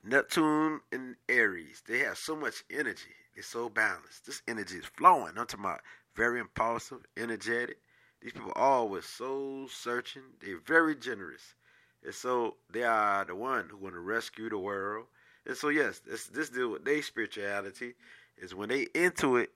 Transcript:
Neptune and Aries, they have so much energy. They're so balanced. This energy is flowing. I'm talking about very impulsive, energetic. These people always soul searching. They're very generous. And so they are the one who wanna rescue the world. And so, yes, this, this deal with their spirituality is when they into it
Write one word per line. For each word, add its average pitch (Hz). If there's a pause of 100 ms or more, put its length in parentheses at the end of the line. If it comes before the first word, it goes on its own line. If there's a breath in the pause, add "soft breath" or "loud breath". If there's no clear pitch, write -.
Neptune 151 (140)
and 127 (120)
Aries, 101
they 120
have 117
so -
much 143
energy. 127 (220)
They're 101
so 117
balanced. 104
This 135
energy 101
is 80
flowing. 135
I'm 117
talking -
about 95 (340 loud breath)
very 120
impulsive, 113 (180)
energetic. 117 (440 soft breath)
These 117
people -
always 117
soul 135
searching. 123 (180)
They're 90
very 160
generous. 113 (500 soft breath)
And -
so 123 (160)
they 120
are 104
the 90
one 113
who 101
wanna 95
rescue 110
the 107
world. 101 (380 soft breath)
And 127
so, 147
yes, 147
this, -
this 135
deal 123
with 78
their 147
spirituality 101 (420 loud breath)
is 92
when 104
they 131
into 165
it 120